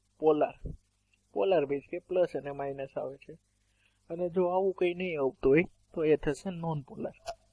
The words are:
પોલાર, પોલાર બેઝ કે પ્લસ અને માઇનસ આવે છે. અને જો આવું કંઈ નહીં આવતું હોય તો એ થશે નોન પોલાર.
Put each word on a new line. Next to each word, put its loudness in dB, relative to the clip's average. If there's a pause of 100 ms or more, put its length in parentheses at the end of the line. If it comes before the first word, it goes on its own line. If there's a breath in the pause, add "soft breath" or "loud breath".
(200)
પોલાર, 2 (760)
પોલાર 2
બેઝ -2
કે -8
પ્લસ 0
અને -8
માઇનસ -8
આવે -6
છે. -20 (760)
અને -4
જો 2
આવું 0
કંઈ 0
નહીં -4
આવતું 2
હોય 6 (300)
તો -4
એ 4
થશે -2
નોન -4
પોલાર. -10 (400)